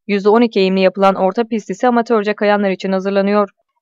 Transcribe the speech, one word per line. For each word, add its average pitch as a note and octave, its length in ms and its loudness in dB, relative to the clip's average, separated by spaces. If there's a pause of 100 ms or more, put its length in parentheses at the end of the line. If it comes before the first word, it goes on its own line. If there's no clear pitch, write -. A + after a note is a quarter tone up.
Yüzde G3+ 220 0
on A3 120 4
iki A3+ 180 0
eğimli F#3+ 220 0
yapılan F#3+ 340 2
orta F#3+ 280 -2
pist A3 260 -6
ise G#3 180 -4
amatörce A3+ 460 0
kayanlar G#3 360 0
için F#3+ 220 -4
hazırlanıyor. G3 580 -2 (320)